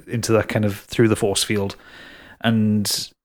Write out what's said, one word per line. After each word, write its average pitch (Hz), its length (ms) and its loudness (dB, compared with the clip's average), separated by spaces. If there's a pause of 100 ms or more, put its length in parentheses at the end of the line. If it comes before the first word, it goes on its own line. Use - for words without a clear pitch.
into 113 280 -2
that 107 160 2
kind 107 160 0
of, 101 140 -4
through - 280 2
the 107 80 2
force 98 300 -2
field. 98 320 -4 (640)
And, 107 680 0 (160)